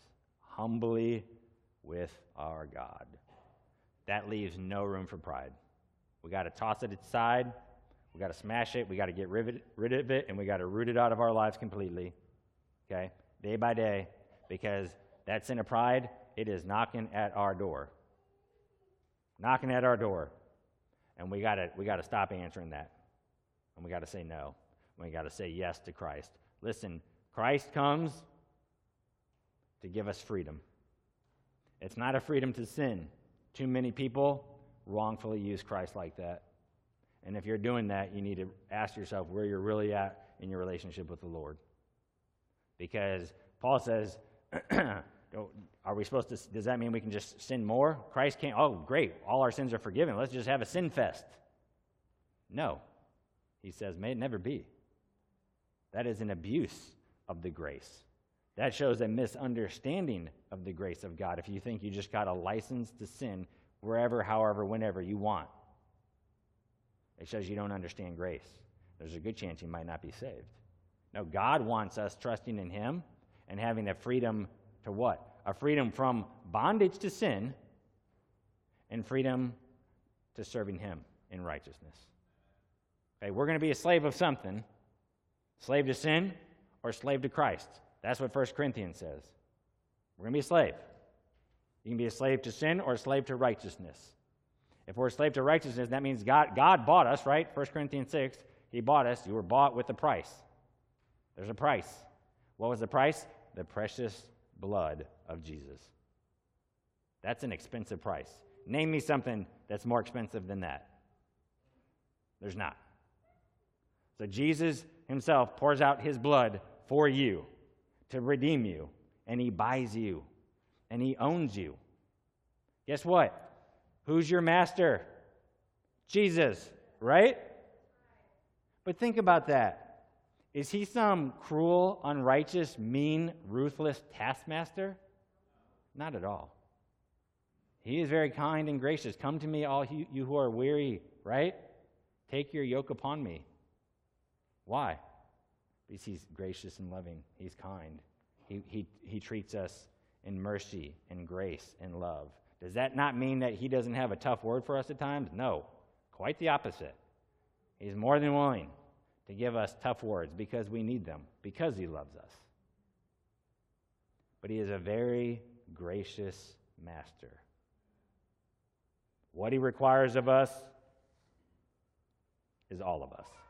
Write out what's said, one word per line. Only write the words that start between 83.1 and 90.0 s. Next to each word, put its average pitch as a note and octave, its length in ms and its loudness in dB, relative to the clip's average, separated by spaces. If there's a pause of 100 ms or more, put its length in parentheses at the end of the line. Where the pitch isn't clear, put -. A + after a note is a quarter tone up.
Okay, G2+ 100 -4
we're A#2+ 140 0
gonna D#3 140 2
be D#3 120 2
a B2+ 40 2
slave E3+ 300 6
of C#3+ 100 2
something. A2 480 0 (960)
Slave C#3 280 2
to C3 60 2
sin E3 400 2 (500)
or A#2 80 -2
slave C#3 300 0
to C3+ 80 -2
Christ. B2+ 400 0 (320)
That's A#2+ 180 -2
what C3 140 -2
First C3 220 0
Corinthians A2+ 420 -4
says. D2 260 -12 (920)